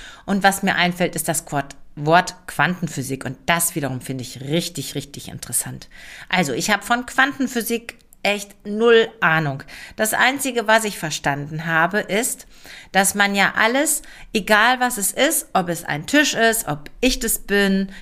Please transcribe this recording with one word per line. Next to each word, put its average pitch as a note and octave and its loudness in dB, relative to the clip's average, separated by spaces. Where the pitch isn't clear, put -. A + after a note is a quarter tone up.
Und G3 0
was G3 2
mir F#3+ 2
einfällt, F3 0
ist - -4
das D#3+ -2
Quart-, - -6
Wort E3 2
Quantenphysik. C#3+ -2
Und C3 -8
das E3+ 0
wiederum C3 -4
finde C3 -8
ich - -14
richtig, C#3+ -4
richtig - -10
interessant. B2+ -8
Also, F3+ 0
ich C#3+ -2
habe G#3 2
von B3 -2
Quantenphysik A#3+ -2
echt G3+ -4
null A3+ 4
Ahnung. D#3 2
Das G#3+ -2
Einzige, B3 0
was A3 6
ich G#3 -4
verstanden D3+ -4
habe, E3+ 2
ist, - -4
dass G3 4
man G3+ 2
ja F#3+ 4
alles, B3 2
egal A3 4
was B3 0
es G3 -2
ist, D#4+ 0
ob F#3 0
es E3 -6
ein D3 -6
Tisch - 4
ist, A3+ 2
ob D3 -6
ich B3+ 2
das A3+ -2
bin, G3 0